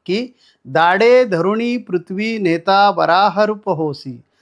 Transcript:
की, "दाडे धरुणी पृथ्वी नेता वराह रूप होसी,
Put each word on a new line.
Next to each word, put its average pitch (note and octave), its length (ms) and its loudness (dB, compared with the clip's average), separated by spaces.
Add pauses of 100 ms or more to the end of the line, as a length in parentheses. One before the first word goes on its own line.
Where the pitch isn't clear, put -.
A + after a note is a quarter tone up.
की, A#3 320 -6 (280)
"दाडे F#3+ 580 4
धरुणी A3 540 -2
पृथ्वी G3 600 -6
नेता G3 520 2
वराह F3+ 540 2
रूप G#3 260 -4
होसी, D3 520 -6 (200)